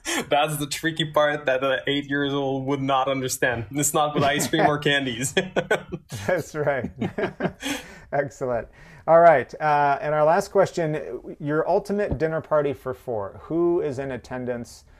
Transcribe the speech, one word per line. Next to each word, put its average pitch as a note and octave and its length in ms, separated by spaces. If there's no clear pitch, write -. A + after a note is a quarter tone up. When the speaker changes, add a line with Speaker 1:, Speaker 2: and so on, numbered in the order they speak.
Speaker 1:
<laughs> E4 200
That's D3 300
the D3 80
tricky D#3+ 400
part D3+ 400
that C3 180
an C3 220
eight C#3+ 240
years C#3+ 240
old C3+ 320
would C#3 160
not C3+ 260
understand. B2+ 640
It's D3 240
not D3+ 200
with C#3+ 100
ice C#3+ 220
cream E3 200
or D3 120
candies. C3+ 540
<laughs> F#3 920
Speaker 2:
That's F3+ 280
right. C#3 360
<laughs> - 580
Excellent. C3+ 560
All E3 120
right. D3+ 380
Uh, D3 440
and D3+ 120
our D3+ 100
last F3+ 240
question, D3+ 920
your D3+ 260
ultimate G3 520
dinner D#3+ 240
party D3 320
for C3 180
four. G#2+ 520
Who E3+ 360
is C#3+ 180
in C#3 120
attendance B2 760